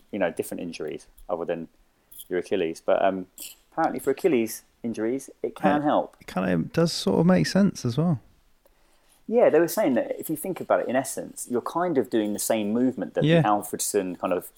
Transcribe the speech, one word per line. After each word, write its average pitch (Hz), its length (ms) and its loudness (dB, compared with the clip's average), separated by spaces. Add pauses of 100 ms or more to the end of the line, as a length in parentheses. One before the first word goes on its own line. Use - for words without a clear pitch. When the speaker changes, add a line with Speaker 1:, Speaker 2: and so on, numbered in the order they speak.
(120)
Speaker 1:
you 104 80 -4
know, 87 100 0
different 95 320 -8
injuries 82 460 -10 (220)
other 85 160 -4
than 82 240 -6 (580)
your 90 120 -4
Achilles. 85 460 -2
But, 92 160 2
um, 95 260 0 (440)
apparently, - 280 -2
for 139 120 0
Achilles 127 520 0 (200)
injuries, 117 460 -4 (120)
it - 140 -4
can 147 240 2
Speaker 2:
Yeah. 143 60 -2
Speaker 1:
help. 117 340 0
Speaker 2:
It - 80 -20
kind 185 240 -2
of 160 220 -2
does 165 180 2
sort - 300 0
of 165 60 4
make 180 200 4
sense - 380 2
as 120 120 -2
well. 160 220 2 (1040)
Speaker 1:
Yeah, 214 240 4
they 156 120 6
were 165 80 2
saying 170 240 0
that - 260 -2
if - 100 -8
you 160 60 -4
think 185 240 -6
about 101 220 2
it, - 80 -4
in 120 80 0
essence, 85 520 -6
you're 120 120 0
kind 170 360 -2
of 117 120 2
doing 107 240 0
the 104 60 -4
same 110 340 0
movement 120 400 0
that - 100 0
Speaker 2:
Yeah. 160 180 6
Speaker 1:
the 120 60 4
Alfredson 104 720 0
kind 92 140 -2
of, 90 240 -4